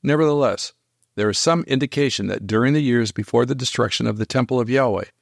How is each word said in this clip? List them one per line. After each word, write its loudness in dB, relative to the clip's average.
Nevertheless, 0
there 0
is -4
some 2
indication -2
that -6
during 2
the 2
years 2
before 0
the -2
destruction -2
of -2
the -2
temple 0
of -2
Yahweh 0